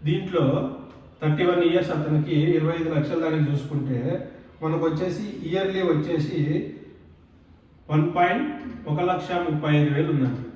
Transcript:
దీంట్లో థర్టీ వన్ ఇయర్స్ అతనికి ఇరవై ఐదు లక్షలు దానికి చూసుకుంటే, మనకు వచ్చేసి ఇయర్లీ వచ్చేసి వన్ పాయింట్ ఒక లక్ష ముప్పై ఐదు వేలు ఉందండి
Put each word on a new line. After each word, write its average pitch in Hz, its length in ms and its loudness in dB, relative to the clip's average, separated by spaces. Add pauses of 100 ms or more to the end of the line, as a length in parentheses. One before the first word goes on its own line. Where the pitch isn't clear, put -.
దీంట్లో 180 360 0 (760)
థర్టీ 151 280 2
వన్ 175 180 4
ఇయర్స్ 170 280 2
అతనికి 151 400 0 (200)
ఇరవై 156 240 2
ఐదు 160 160 -2
లక్షలు 160 300 0
దానికి 156 260 2
చూసుకుంటే, 131 480 -2 (640)
మనకు 165 240 0
వచ్చేసి 156 380 -2 (240)
ఇయర్లీ 190 320 0 (100)
వచ్చేసి 151 480 0 (1500)
వన్ 151 140 4 (100)
పాయింట్ 202 360 2 (400)
ఒక 156 80 0 (100)
లక్ష - 180 -2 (200)
ముప్పై 151 320 0
ఐదు 147 160 4
వేలు 151 180 2
ఉందండి 131 300 0 (120)